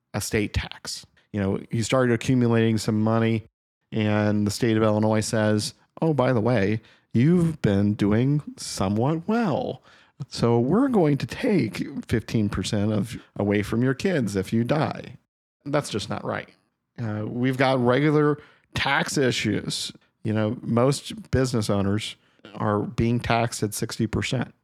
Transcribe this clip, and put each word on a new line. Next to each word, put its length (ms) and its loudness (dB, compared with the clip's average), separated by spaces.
estate 400 -4
tax. 520 -8
You 80 -2
know, 180 0
you 120 -2
started 300 2
accumulating 640 2
some 260 0
money, 400 2
and 540 2
the 40 0
state 260 0
of 60 4
Illinois 360 2
says, 540 0
"Oh, 120 2
by 180 2
the 80 2
way, 400 2
you've 500 2
been 320 2
doing 480 2
somewhat 720 -2
well. 560 -2
So 320 2
we're 260 2
going 300 4
to 100 -6
take 580 0
fifteen 420 0
percent 460 -2
of, 280 -4
away 280 2
from 200 -2
your 100 2
kids 440 -2
if 160 -2
you 100 2
die." 540 -2
That's 240 -2
just 200 -6
not 140 -6
right. 240 -6
Uh, 240 -4
we've 300 -2
got 280 2
regular 520 4
tax 420 -2
issues. 760 -2
You 80 -2
know, 300 0
most 680 0
business 400 0
owners 460 -2
are 240 0
being 400 -2
taxed 420 -2
at 120 -2
sixty 340 -4
percent. 460 -4